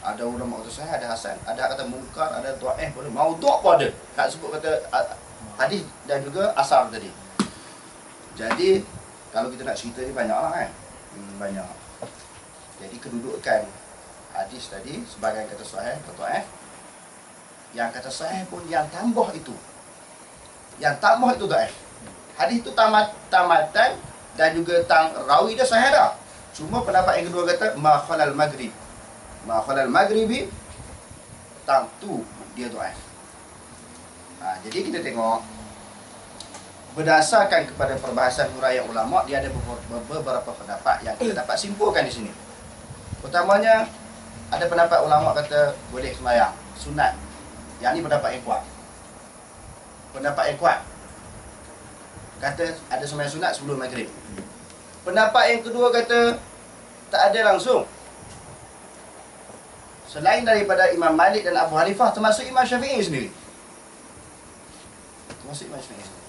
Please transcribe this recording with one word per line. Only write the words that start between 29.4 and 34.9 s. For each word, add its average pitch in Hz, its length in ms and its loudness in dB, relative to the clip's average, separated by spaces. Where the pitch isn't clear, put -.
"Ma 113 160 0
khalal 135 240 0
maghribi", 214 640 2
tang - 240 2
tu - 240 -8
dia 240 80 -6
dhaif. - 320 -8
Ha, - 240 -6
jadi - 160 -4
kita - 160 -6